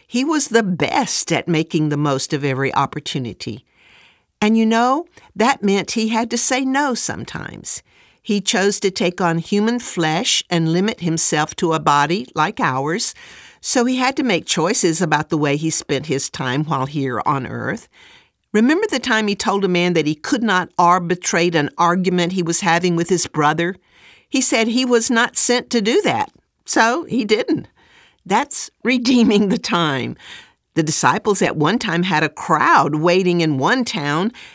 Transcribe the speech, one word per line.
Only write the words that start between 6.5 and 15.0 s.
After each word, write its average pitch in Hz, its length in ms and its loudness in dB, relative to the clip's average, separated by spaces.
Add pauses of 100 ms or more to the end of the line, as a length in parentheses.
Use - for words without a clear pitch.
no 269 260 0
sometimes. - 920 -10 (420)
He 208 160 0
chose 196 400 0
to 190 100 0
take 180 300 -2
on 165 180 0
human 214 420 0
flesh 175 680 -2
and 165 240 0
limit 190 280 0
himself 160 560 -2
to 165 160 0
a 160 80 0
body 151 560 0
like 165 240 -2
ours, 151 540 -2 (460)
so - 240 0
he 254 120 0
had 254 200 0
to 302 60 -2
make 185 240 0
choices 170 560 0